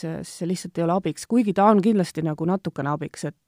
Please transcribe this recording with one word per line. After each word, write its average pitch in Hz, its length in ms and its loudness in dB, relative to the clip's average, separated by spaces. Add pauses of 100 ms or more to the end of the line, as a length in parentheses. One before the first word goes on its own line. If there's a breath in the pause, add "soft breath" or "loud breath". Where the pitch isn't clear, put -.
äh, 160 180 -8
see - 260 -8
lihtsalt - 280 -6
ei 170 80 0
ole 175 120 0
abiks, - 300 -4
kuigi 226 260 2
ta 196 180 6
on 208 100 6
kindlasti 185 440 0
nagu 156 200 -2
natukene 151 480 -2
abiks, 151 320 -8
et, - 220 -10